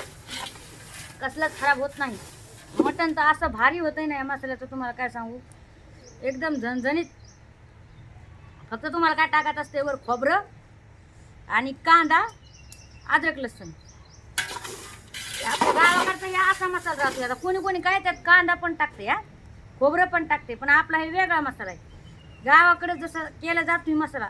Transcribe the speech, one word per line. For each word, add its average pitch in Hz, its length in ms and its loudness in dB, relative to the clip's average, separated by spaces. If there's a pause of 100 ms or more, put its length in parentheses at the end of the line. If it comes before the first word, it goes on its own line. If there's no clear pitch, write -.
(1200)
कसलाच 294 400 -4
खराब 269 200 2
होत 277 180 -6
नाही. 247 200 -4 (600)
मटण 330 340 0
तर 311 100 -2
असं 311 240 2
भारी 247 320 2
होतंय 311 280 -2
ना 294 100 -4
या 269 80 -6
मसाल्याचं, 262 420 -6
तुम्हाला 254 260 -8
काय 247 160 -4
सांगू, 233 300 -10 (840)
एकदम 269 320 -4
झणझणीत. 254 500 -2 (1700)
फक्त 226 160 -8
तुम्हाला 320 300 2
काय 311 100 4
टाकायचं 302 340 0
असते 285 200 -4
वर, 285 140 -2
खोबरं 269 460 0 (1080)
आणि 240 240 0
कांदा, 330 540 4 (800)
अद्रक, 302 300 0
लसूण. 226 300 -10 (1800)
आपल्या - 260 2
गावाकडचा 359 540 4
या 370 240 2
असा 381 160 0
मसाला 339 360 -2
राहतो. 269 200 -2
आता 247 120 -4
कोणी 359 260 -2
कोणी 359 200 -2
काय 370 180 2
त्यात 359 160 -2
कांदा 349 400 4
पण 339 200 -4
टाकते, 285 300 -4
या 262 120 0 (600)
खोबरं 311 260 4
पण 349 200 0
टाकते, 294 300 -4
पण 269 140 -4
आपला 311 300 4
हे 320 120 -2
वेगळा 339 300 2
मसाला 262 300 -6
आहे. 170 80 -14 (680)
गावाकडे 339 540 6
जसं 320 240 -8
केला 330 380 -2
जातो 339 320 0
मसाला, 277 360 -2